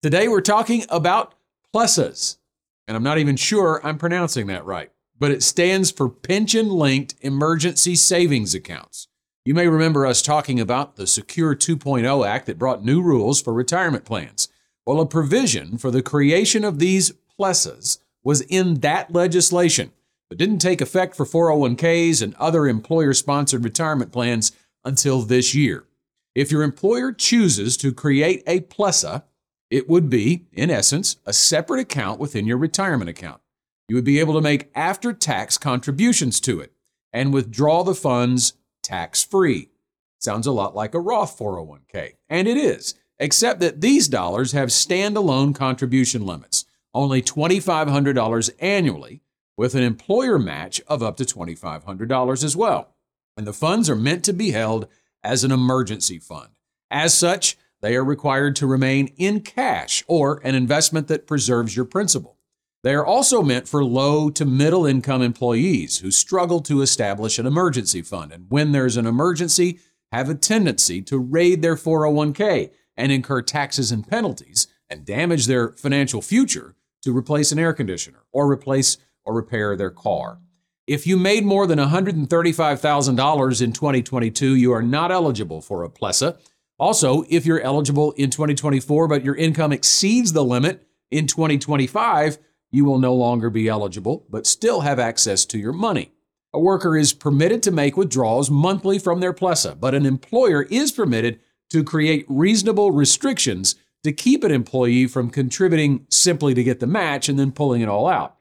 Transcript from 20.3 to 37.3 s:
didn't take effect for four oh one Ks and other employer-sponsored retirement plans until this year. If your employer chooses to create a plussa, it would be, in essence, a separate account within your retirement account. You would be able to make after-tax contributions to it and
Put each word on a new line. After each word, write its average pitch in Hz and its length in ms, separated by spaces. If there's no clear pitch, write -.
didn't 196 220
take 180 220
effect 180 340
for 143 100
four 165 240
oh 151 100
one 120 180
Ks 170 440
and 101 140
other 156 320
employer-sponsored 139 960
retirement 135 480
plans 120 400
until 131 380
this 127 340
year. 127 300
If 143 160
your 151 100
employer 233 520
chooses 127 640
to 135 160
create 147 540
a 180 120
plussa, 180 640
it 131 180
would 160 220
be, 127 420
in 147 180
essence, 143 460
a 101 60
separate 165 480
account 113 400
within 117 280
your 120 100
retirement 156 520
account. 82 300
You 110 80
would 127 80
be 143 160
able 156 140
to 156 80
make 147 340
after-tax 156 840
contributions 139 840
to 104 180
it 67 140
and 135 200